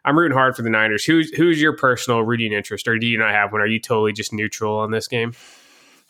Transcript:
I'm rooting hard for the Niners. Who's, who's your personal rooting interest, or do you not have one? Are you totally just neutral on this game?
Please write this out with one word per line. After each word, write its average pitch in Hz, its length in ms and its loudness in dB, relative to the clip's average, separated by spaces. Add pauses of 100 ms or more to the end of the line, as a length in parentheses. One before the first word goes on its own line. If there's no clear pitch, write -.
I'm 143 140 2
rooting 156 180 2
hard 131 180 2
for 120 80 -8
the 113 80 -2
Niners. 110 360 0
Who's, 160 280 2
who's 160 280 2
your 151 120 2
personal 123 500 0
rooting 113 280 0
interest, 104 340 -6
or 113 120 0
do 117 80 -2
you 117 100 0
not 110 140 2
have 104 220 2
one? 107 100 0
Are 104 40 2
you 110 140 0
totally 107 320 0
just 107 220 -8
neutral 107 440 -4
on 107 120 -4
this 110 180 -4
game? 120 240 -4 (760)